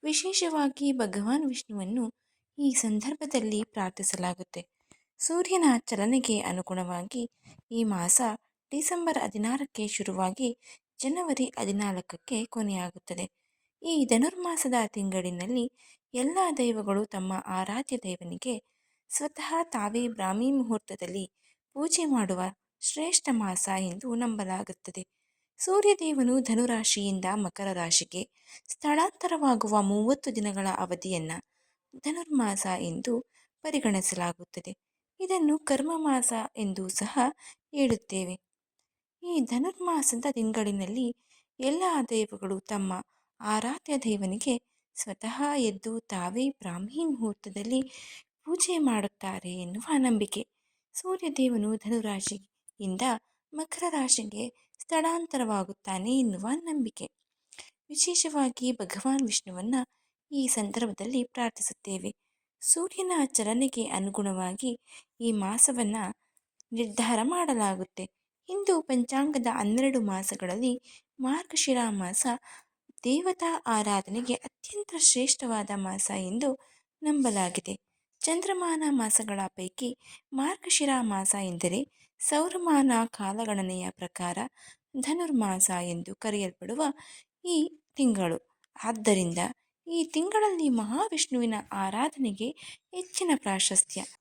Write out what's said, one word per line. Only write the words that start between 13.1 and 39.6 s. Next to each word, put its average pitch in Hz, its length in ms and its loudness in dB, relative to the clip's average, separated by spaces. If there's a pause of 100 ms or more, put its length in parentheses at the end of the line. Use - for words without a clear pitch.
ಈ 320 220 2
ಧನುರ್ಮಾಸದ 311 680 2 (140)
ತಿಂಗಳಿನಲ್ಲಿ 190 840 -2 (420)
ಎಲ್ಲ 269 240 0 (200)
ದೈವಗಳು 214 480 2
ತಮ್ಮ 190 400 -4
ಆರಾಧ್ಯ 202 520 -4
ದೇವನಿಗೆ 185 640 -6 (480)
ಸ್ವತಃ 302 540 -2
ತಾವೇ 233 440 -2
ಬ್ರಾಹ್ಮಿ 214 440 0
ಮುಹೂರ್ತದಲ್ಲಿ 202 800 -2 (420)
ಪೂಜೆ 330 320 0
ಮಾಡುವ 202 360 2 (380)
ಶ್ರೇಷ್ಠ 320 520 -2
ಮಾಸ 196 380 -2 (100)
ಎಂದು 196 360 -6
ನಂಬಲಾಗುತ್ತದೆ. 196 880 -6 (540)
ಸೂರ್ಯದೇವನು 320 800 4
ಧನುರಾಶಿಯಿಂದ 220 960 2
ಮಕರ 202 400 -2
ರಾಶಿಗೆ 175 560 0 (380)
ಸ್ಥಳಾಂತರವಾಗುವ 294 1120 2
ಮೂವತ್ತು 214 540 2
ದಿನಗಳ 196 320 -2 (100)
ಅವಧಿಯನ್ನ 180 540 -2 (640)
ಧನುರ್ಮಾಸ 269 720 0 (120)
ಎಂದು 226 420 -2 (400)
ಪರಿಗಣಿಸಲಾಗುತ್ತದೆ. 185 1120 -2 (440)
ಇದನ್ನು 349 400 2
ಕರ್ಮ 277 360 0
ಮಾಸ 269 380 2 (240)
ಎಂದು 190 320 -2
ಸಹ 214 300 -2 (560)
ಹೇಳುತ್ತೇವೆ. 196 640 0 (840)
ಈ 349 160 0
ಧನುರ್ಮಾಸದ 277 920 0